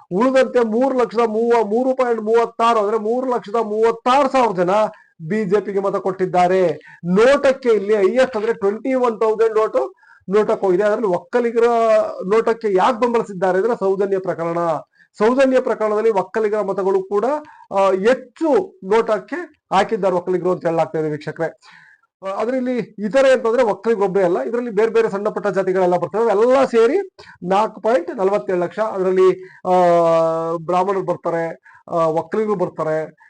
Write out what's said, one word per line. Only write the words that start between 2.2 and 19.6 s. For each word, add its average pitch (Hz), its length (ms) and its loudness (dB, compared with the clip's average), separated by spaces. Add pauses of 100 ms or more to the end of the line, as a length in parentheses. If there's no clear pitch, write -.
ಮೂವತ್ತಾರು 226 560 2
ಅಂದ್ರೆ 214 200 0
ಮೂರು 240 360 -2
ಲಕ್ಷದ 202 200 -8
ಮೂವತ್ತಾರು 226 760 0
ಸಾವಿರ 233 280 2
ಜನ 180 140 0 (580)
ಬಿ 214 160 -2
ಜೆ 196 160 0
ಪಿಗೆ 196 200 -4
ಮತ 196 160 -2
ಕೊಟ್ಟಿದ್ದಾರೆ. 180 760 0 (320)
ನೋಟಕ್ಕೆ 262 640 2
ಇಲ್ಲಿ 208 280 2
ಹೈಯೆಸ್ಟ್ 226 400 2
ಅಂದ್ರೆ 220 160 -2
ಟ್ವೆಂಟಿ 220 420 -2
ಒನ್ 240 260 0
ತೌಸಂಡ್ 220 380 2
ನೋಟು 220 360 -2 (340)
ನೋಟಕ್ಕೆ 214 380 0
ಹೋಗಿದೆ. 190 180 2
ಅದರಲ್ಲಿ 214 240 0
ಒಕ್ಕಲಿಗರ 233 560 0 (600)
ನೋಟಕ್ಕೆ 220 500 0
ಯಾಕೆ 214 260 2
ಬೆಂಬಲಿಸಿದ್ದಾರೆ 202 580 -2
ಅಂದ್ರೆ 226 180 0
ಸೌಜನ್ಯ 196 420 -2
ಪ್ರಕರಣ. 170 400 -4 (600)
ಸೌಜನ್ಯ 254 420 2
ಪ್ರಕರಣದಲ್ಲಿ 220 500 0
ಒಕ್ಕಲಿಗರ 214 500 -2
ಮತಗಳು 190 420 -2
ಕೂಡ, 202 220 -2 (480)
ಆ, 196 180 2
ಹೆಚ್ಚು 233 920 0
ನೋಟಕ್ಕೆ 226 880 -2